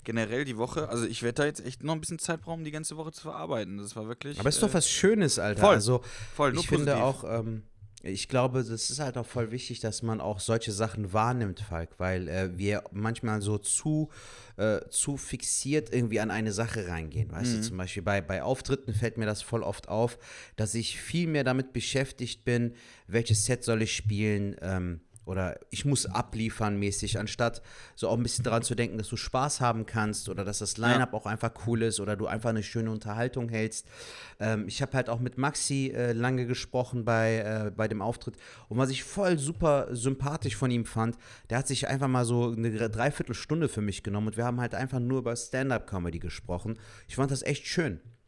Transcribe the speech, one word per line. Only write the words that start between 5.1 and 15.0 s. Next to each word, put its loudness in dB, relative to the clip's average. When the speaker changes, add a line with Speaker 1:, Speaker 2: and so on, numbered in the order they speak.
Speaker 2:
Alter. 2
Speaker 1:
voll, 10
Speaker 2:
Also 4
Speaker 1:
voll, 2
nur 0
Speaker 2:
ich -2
finde 4
Speaker 1:
positiv. 2
Speaker 2:
auch, 0
ähm, -2
ich -6
glaube, 4
das -4
ist -4
halt -4
auch -4
voll -2
wichtig, -8
dass -2
man 0
auch -2
solche 2
Sachen -2
wahrnimmt, 2
Falk, -6
weil, 0
äh, -2
wir 0
manchmal -2
so 2
zu, 0
äh, 2
zu -2